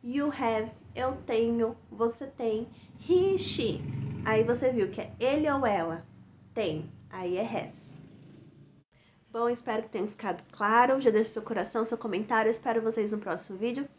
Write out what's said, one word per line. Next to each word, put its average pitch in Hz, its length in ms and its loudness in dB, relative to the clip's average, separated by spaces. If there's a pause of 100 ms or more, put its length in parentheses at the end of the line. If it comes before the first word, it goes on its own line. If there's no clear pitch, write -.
you 285 260 0
have, 226 420 -2 (240)
eu 262 200 -2 (100)
tenho, 233 520 2 (140)
você 233 360 -2
tem, 226 400 -2 (320)
he 370 360 4
e - 20 0
she. - 440 0 (440)
Aí 220 180 4
você 240 280 2
viu 202 180 2
que - 120 -8
é - 180 -10
ele 294 300 2
ou 277 160 2
ela? 165 400 0 (480)
Tem. 156 360 -2 (200)
Aí 180 280 -4
é 208 60 -2
has. - 540 -8 (1300)
Bom, 233 180 0
espero 240 340 -2
que - 60 -16
tenha 202 180 -4
ficado 190 440 -6
claro. 247 500 4
Já 247 80 8
deixe 214 220 4
seu 214 100 -6
coração, 220 420 -2
seu 226 140 -2
comentário. 220 540 0
Espero 226 300 0
vocês 220 300 0
no 214 60 -2
próximo 185 400 -6
vídeo. 247 420 -2